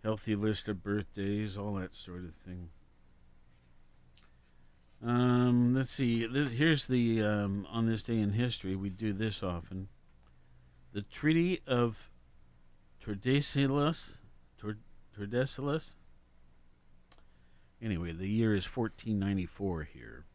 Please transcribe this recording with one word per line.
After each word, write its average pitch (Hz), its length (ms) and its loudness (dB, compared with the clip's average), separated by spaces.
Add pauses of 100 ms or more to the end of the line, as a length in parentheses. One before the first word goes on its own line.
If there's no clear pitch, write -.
Healthy 110 320 0
list 104 320 0
of 101 160 -4
birthdays, 101 720 -2
all 104 180 -6
that 92 200 -6
sort 90 300 -12
of 82 100 -12 (100)
thing. 90 240 -12 (2500)
Um, 123 680 6
let's 131 160 0
see. 117 340 2
This, 135 220 0
here's 143 380 2
the, 117 360 2
um, 101 480 0
on 113 160 0
this 113 160 0
day 117 160 -2
in 101 140 2
history, 117 420 -2
we 98 160 -4
do 107 220 -4
this 104 280 -4
often. 92 460 -6 (1040)
The 104 100 -6
Treaty 165 680 2
of 120 420 0 (960)
Tordesillas, 139 1120 0 (440)
Tor-, 107 180 -8 (380)
Tordesillas? 131 760 -2 (1900)
Anyway, 85 280 -2
the 92 160 -6
year 110 260 4
is 92 100 0
fourteen 113 540 -4
ninety-four 95 760 -2
here. 58 320 -16 (100)